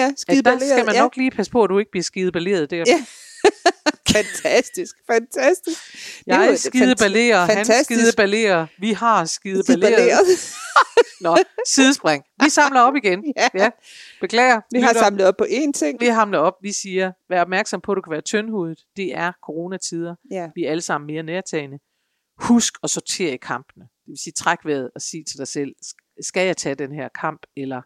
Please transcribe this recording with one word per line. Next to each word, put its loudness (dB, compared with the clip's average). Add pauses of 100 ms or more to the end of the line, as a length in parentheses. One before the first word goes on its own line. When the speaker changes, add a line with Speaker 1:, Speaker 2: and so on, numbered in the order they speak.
Speaker 1:
ja. 0
Skide 0
Speaker 2:
At 2
der 4
Speaker 1:
balleret, 0
Speaker 2:
skal 2
man 0
Speaker 1:
ja. 4
Speaker 2:
nok 0
lige 0
passe -4
på, 4
at 0
du 0
ikke -4
bliver -4
skide -4
balleret -2
der. -4
Speaker 1:
Ja. 2
<laughs> - (1080)
Fantastisk, -2 (100)
fantastisk. -2 (460)
Det -2
er 4
Speaker 2:
Jeg 4
Speaker 1:
jo 6
et 2
Speaker 2:
skide 2
Speaker 1:
fant-, 2
Speaker 2:
ballerer, 4
han 2
Speaker 1:
fantastisk. 2
Speaker 2:
skide 4
ballerer, 2 (120)
vi -2
har 2
skide -6
Speaker 1:
Skide 2
Speaker 2:
balleret. 4
Speaker 1:
balleret. 4 (540)
<laughs> 2
Speaker 2:
Nå, 2 (300)
sidespring. 2 (200)
Vi 6
samler 4
op 6
igen. 0
Speaker 1:
<laughs> -4
Ja. 2
Speaker 2:
Ja. 2 (500)
Beklager. 2 (120)
Speaker 1:
Vi 0
har 4
Speaker 2:
Lytter. 4
Speaker 1:
samlet 2
op 4
på 0
én 0
ting. -2
Speaker 2:
Vi 2
hamler 2
op. 2
Vi -8
siger, -4 (160)
"Vær 0
opmærksom -2
på, -6
at -2
du -4
kan -12
være -6
tyndhudet. -6 (120)
Det -6
er -4 (100)
coronatider. -8 (160)
Speaker 1:
Ja. -10
Speaker 2:
Vi -6
er -4
alle -4
sammen -4
mere -8
nærtagende. -8 (600)
Husk 0
at -6
sortere -6
i -10
kampene." -12
Det -20
vil -20
sige, -14
træk -2
vejret -4
og -14
sig -12
til -14
dig -10
selv, -8 (100)
"Sk-, -20
skal -2
jeg -2
tage -6
den -8
her -10 (120)
kamp, -8 (100)
eller -8